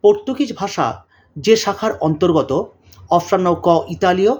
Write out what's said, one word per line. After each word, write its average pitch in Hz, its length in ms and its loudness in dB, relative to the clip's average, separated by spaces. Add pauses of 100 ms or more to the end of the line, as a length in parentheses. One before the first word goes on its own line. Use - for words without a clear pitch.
পর্তুগিজ 208 480 0 (100)
ভাষা 185 260 -4 (500)
যে 202 180 4 (100)
শাখার 208 280 -2 (140)
অন্তর্গত। 156 440 0 (680)
অপশন 175 280 0
নাও 175 120 2 (100)
ক - 20 4 (260)
ইতালীয় 185 460 0